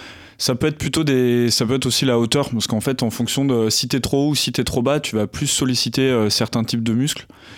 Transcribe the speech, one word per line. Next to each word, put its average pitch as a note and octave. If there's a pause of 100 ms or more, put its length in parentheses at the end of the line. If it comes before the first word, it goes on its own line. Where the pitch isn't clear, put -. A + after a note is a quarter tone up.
(360)
Ça -
peut C3+
être D3+
plutôt D#3+
des, B2
ça A#2+
peut A#2
être C3
aussi B2
la B2
hauteur, C3
parce A2+
qu'en A2
fait, C3
en A#2
fonction B2
de A#2
si -
t'es C3+
trop C#3
haut D3+
ou D3
si B2+
t'es B2
trop -
bas, C#3+
tu G#2+
vas G#2+
plus -
solliciter, C3
euh, A#2+
certains A2
types A#2
de A2+
muscles, C3 (320)